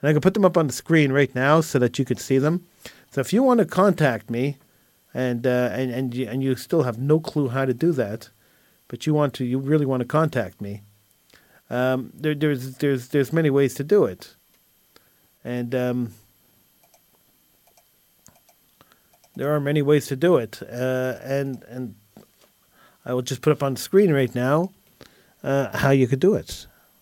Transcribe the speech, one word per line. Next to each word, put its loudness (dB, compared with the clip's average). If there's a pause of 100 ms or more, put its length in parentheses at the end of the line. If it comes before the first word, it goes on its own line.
And 2
I 4
can 4
put 4
them 2
up 4
on 2
the -2
screen 2
right 2
now 4
so -2
that 2
you 0
could -4
see 0
them. 0 (440)
So -4
if -4
you 4
want 4
to 4
contact 0
me, -2 (560)
and, -2
uh, 2
and, -4
and, -6
you, -6
and -4
you 0
still -2
have -4
no 2
clue -4
how -2
to 0
do 0
that, -4 (600)
but -10
you 2
want 2
to, -6
you -2
really 0
want -2
to -4
contact -2
me, -12 (880)
um, -2
there, -4
there's, -2
there's, -2
there's 0
many 2
ways 2
to -8
do 4
it. -8 (1080)
And, -6
um, -2 (3250)
there -2
are 0
many 0
ways 4
to -4
do 4
it. -2
Uh, -4
and, -4
and -10 (1120)
I -6
will -2
just -8
put 2
up -2
on -2
the -10
screen 4
right 2
now, 0 (680)
uh, -2
how 2
you 4
could -2
do 4
it, -8 (360)